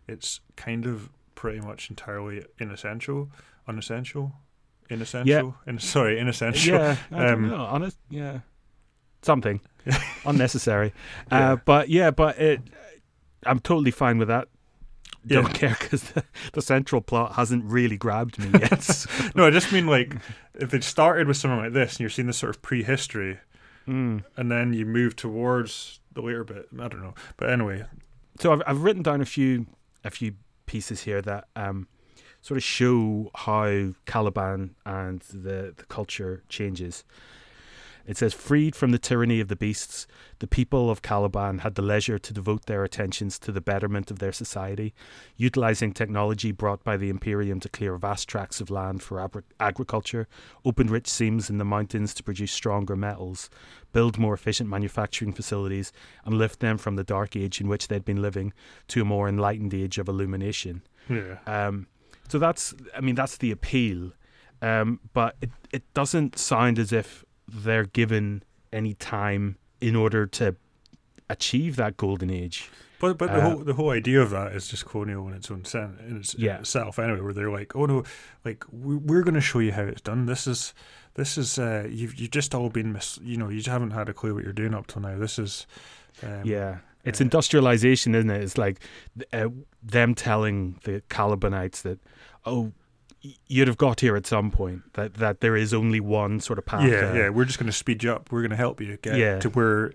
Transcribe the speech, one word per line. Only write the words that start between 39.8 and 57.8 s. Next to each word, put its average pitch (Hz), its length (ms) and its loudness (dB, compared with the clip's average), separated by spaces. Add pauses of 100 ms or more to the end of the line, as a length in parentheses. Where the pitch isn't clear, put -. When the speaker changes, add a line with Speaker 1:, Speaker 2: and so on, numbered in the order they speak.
Speaker 2:
the 117 60 -6
people 123 440 2
of 107 120 -2
Caliban 101 560 0
had 101 180 -4
the 98 60 0
leisure 104 360 0
to - 160 -12
devote 107 320 -4
their 101 180 -2
attentions 95 560 -6
to - 120 -6
the 98 80 -4
betterment 101 500 -2
of 98 80 -10
their 95 140 -4
society, 101 600 -6 (440)
utilizing 117 560 2
technology 104 600 -2
brought 101 320 -2
by 107 120 0
the 98 140 -2
Imperium 98 500 -2
to - 80 -10
clear 95 280 -4
vast 101 320 -6
tracts - 320 -6
of 98 100 -10
land 95 320 -4
for 95 160 -10
abri-, 95 240 -8 (180)
agriculture, 110 640 -2 (380)
open 123 240 4
rich 113 200 0
seams 110 400 0
in 104 100 -2
the 104 60 -2
mountains 104 500 -2
to - 100 -12
produce 101 280 -6
stronger 101 440 -2
metals, 95 520 -6 (440)
build 117 260 4
more 110 160 2
efficient 107 340 -2
manufacturing 101 640 -4
facilities, 98 600 -4 (320)
and 110 140 0
lift 110 220 0
them 110 180 0
from 101 180 -4
the 95 80 -2
dark 101 320 -2
age 98 240 -4
in 101 80 -2
which 101 200 -2